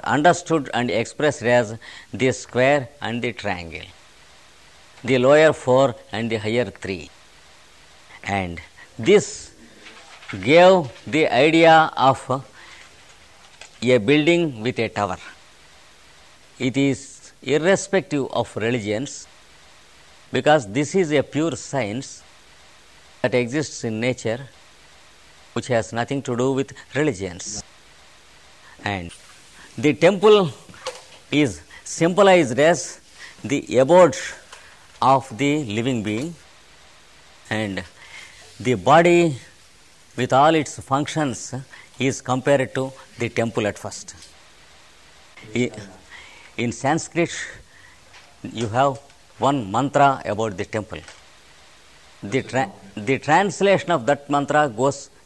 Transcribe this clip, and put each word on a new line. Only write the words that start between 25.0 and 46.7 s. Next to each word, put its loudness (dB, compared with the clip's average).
which -6
has -2
nothing -4
to -4
do 0
with -4
religions. -6
And -6
the 2
temple 4
is 0
symbolized 4
as 0
the -2
abode 6
of 2
the -2
living -4
being, -6
and -6
the 0
body 4
with -2
all 6
its -2
functions -4
is -2
compared 0
to -6
the -4
temple -2
at -4
first. -16
I, -2
in -4